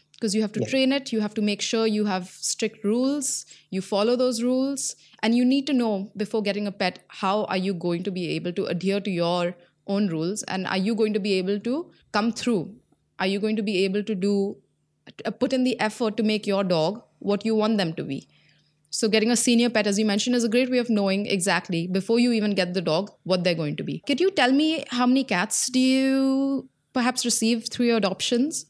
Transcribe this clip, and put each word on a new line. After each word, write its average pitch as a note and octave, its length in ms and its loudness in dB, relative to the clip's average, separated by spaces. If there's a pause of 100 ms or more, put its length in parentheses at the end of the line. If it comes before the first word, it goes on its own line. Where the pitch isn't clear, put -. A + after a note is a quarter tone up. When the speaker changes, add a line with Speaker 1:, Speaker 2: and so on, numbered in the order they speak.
(200)
Speaker 1:
'Cause G#3+ 140 -2
you G#3+ 80 2
have G#3 120 -2
to A3+ 80 -2
Speaker 2:
Yeah. A3 60 -2
Speaker 1:
train C4 240 2
it, C#4 200 -2
you A3 100 0
have G#3 140 -4
to G#3+ 140 -2
make G3+ 120 -2
sure A3+ 240 0
you G#3+ 200 0
have F#3 340 -2
strict - 440 -4
rules, C4 640 0 (240)
you F#3+ 120 -4
follow G#3+ 340 0
those B3 260 0
rules, C4 540 -2 (260)
and A3+ 140 2
you B3 100 4
need C4+ 220 2
to D4+ 60 0
know G#3+ 440 0
before G#3+ 240 -2
getting G#3 260 -2
a G3 40 -6
pet, F#3+ 360 -4
how G#3 380 -2
are F#3+ 120 -2
you F#3+ 160 0
going F3 300 -4
to G3+ 80 -4
be F3+ 180 -4
able D#3+ 240 -4
to G3 120 -4
adhere F#3+ 340 -2
to G3 120 -4
your F3 440 0 (320)
own G3+ 200 0
rules, E3+ 360 -4
and F#3 240 -6
are F#3+ 100 0
you G3+ 180 0
going G#3+ 180 2
to G#3+ 60 0
be G3 140 -2
able F#3 260 0
to B3+ 320 -4 (200)
come A3 200 2
through? G#3 440 -2 (440)
Are F#3+ 80 0
you G3 120 0
going G#3+ 160 0
to G#3+ 80 -2
be G3 220 -2
able G3 180 0
to G#3+ 120 -4
do, G3+ 420 0 (680)
uh, A3 60 -4
put - 220 -2
in B3+ 100 2
the B3+ 160 0
effort G#3+ 380 -2
to A#3 60 2
make G#3+ 240 0
your G3+ 160 2
dog F3+ 380 0 (180)
what G3+ 260 -2
you A3 100 2
want G#3+ 220 2
them E3+ 160 0
to D3+ 100 -8
be? C#3+ 240 -8 (640)
So - 140 0
getting A3 240 2
a A#3+ 60 2
senior A#3+ 320 4
pet, A3 180 2
as G3+ 100 2
you A3 80 2
mentioned, G#3 300 2
is A#3+ 80 2
a A#3 60 0
great B3 200 2
way B3+ 80 2
of A#3+ 120 0
knowing G3+ 360 2
exactly, F3+ 600 0
before F#3+ 320 0
you A#3+ 140 4
even G#3 180 2
get F#3 220 0
the F#3 80 0
dog, E3+ 300 0 (120)
what F3+ 220 0
they're F3 100 2
going D#3 220 -2
to D#3 60 -6
be. D3+ 220 -6
Could C#4 140 0
you F#4+ 120 2
tell C4 200 4
me D#4 380 2
how B3 160 0
many C4 180 4
cats G3 460 -2
do B3+ 100 0
you C4+ 880 2 (260)
perhaps B3+ 300 0
receive A3+ 480 0
through B3 140 0
your A#3 120 4
adoptions? A#3 720 0